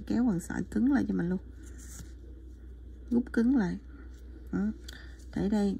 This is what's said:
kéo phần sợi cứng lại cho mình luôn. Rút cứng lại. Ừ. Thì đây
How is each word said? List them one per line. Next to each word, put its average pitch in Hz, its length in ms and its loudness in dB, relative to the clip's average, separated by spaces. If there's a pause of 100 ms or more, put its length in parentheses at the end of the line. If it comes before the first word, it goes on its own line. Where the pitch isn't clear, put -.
kéo 226 180 4
phần 185 140 4
sợi - 240 -2
cứng 240 280 4
lại 254 160 4
cho 202 60 2
mình 175 160 2
luôn. 185 100 2 (1700)
Rút 240 220 2
cứng 240 220 6
lại. 185 240 4 (720)
Ừ. 208 200 2 (600)
Thì 196 180 2
đây 202 300 4